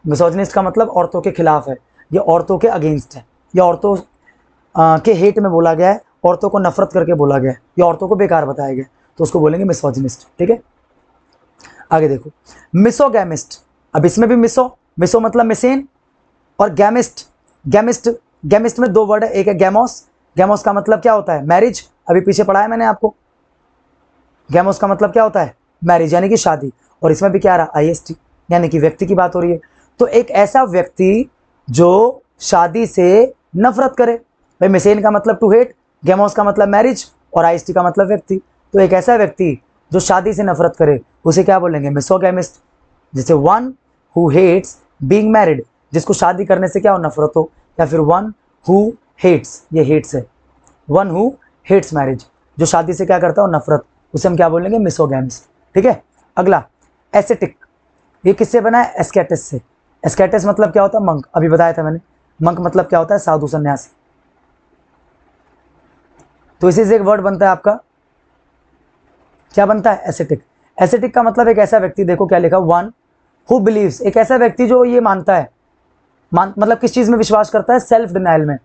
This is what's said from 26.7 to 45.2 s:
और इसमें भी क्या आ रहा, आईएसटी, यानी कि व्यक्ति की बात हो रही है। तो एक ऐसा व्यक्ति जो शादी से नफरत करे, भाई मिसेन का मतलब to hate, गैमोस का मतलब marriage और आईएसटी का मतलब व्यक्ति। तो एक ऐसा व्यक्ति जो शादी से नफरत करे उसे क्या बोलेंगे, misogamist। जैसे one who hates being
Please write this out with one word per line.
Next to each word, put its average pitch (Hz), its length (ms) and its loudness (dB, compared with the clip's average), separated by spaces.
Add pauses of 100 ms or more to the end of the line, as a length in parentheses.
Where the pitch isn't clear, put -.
और 160 100 2
इसमें 185 200 0
भी 190 80 -2
क्या 190 140 2
आ 175 40 2
रहा, 160 180 -2
आईएसटी, 160 400 -2 (340)
यानी 170 200 0
कि 156 100 -2
व्यक्ति 160 260 0
की 190 100 0
बात 180 200 0
हो 180 40 0
रही 175 120 -2
है। 165 80 -4 (400)
तो 240 80 2
एक 233 240 0
ऐसा 262 320 2
व्यक्ति 190 680 -2 (400)
जो 185 520 2 (180)
शादी 175 480 0
से 196 460 2 (220)
नफरत 247 420 0
करे, 240 180 0 (460)
भाई 190 80 2
मिसेन 202 320 2
का 214 100 2
मतलब 208 280 -2
to 220 100 2
hate, 240 180 4 (360)
गैमोस 196 300 2
का 214 100 -2
मतलब 202 240 2
marriage 220 380 0 (280)
और 170 120 2
आईएसटी 170 280 -2
का 180 100 0
मतलब 180 240 0
व्यक्ति। 190 340 -4 (320)
तो 202 60 2
एक 190 140 4
ऐसा 185 220 2
व्यक्ति 175 460 -2 (300)
जो 180 80 0
शादी 190 340 0
से 202 100 -4
नफरत 170 320 -2
करे 147 240 2 (260)
उसे 165 180 2
क्या 190 160 4
बोलेंगे, 151 300 -4
misogamist। 185 720 -2 (540)
जैसे 131 180 -2
one 180 320 2 (500)
who 170 160 2
hates 180 420 2 (300)
being 208 280 2